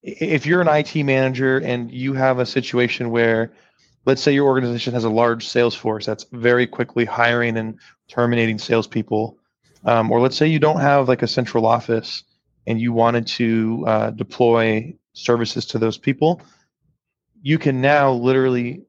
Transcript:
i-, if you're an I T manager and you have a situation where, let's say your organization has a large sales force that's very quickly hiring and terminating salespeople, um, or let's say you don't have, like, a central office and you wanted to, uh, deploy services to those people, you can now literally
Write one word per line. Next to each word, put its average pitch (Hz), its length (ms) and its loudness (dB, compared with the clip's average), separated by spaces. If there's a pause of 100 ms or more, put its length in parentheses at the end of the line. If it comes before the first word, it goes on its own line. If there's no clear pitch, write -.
i-, - 160 -12
if 160 260 0
you're 175 140 2
an 170 80 2
I 151 140 2
T 147 200 -4
manager 131 560 0
and 123 320 -4
you 127 220 -6
have 131 260 0
a 123 80 0
situation 123 640 -2
where, 117 420 0 (520)
let's 135 180 2
say 147 100 2
your 139 140 2
organization 123 460 0
has 120 120 -2
a 113 60 0
large 117 380 0
sales 120 260 0
force 107 300 -6
that's 110 280 -8
very 120 340 2
quickly 120 400 -4
hiring 120 500 0
and 110 220 -6 (300)
terminating 117 500 0
salespeople, 110 800 -2 (480)
um, 113 240 2
or 117 100 4
let's 131 160 2
say 151 100 2
you 160 120 2
don't 151 220 2
have, 139 280 2
like, 127 140 2
a 120 40 -2
central 117 380 -2
office 113 600 -2 (420)
and 113 120 -2
you 120 140 -2
wanted 117 340 2
to, 113 600 -2
uh, 110 240 0
deploy 113 840 0 (200)
services 117 500 -2
to - 140 -8
those 110 180 0
people, 156 440 -2 (1000)
you 151 160 0
can 131 220 -2
now 139 320 4
literally 127 760 0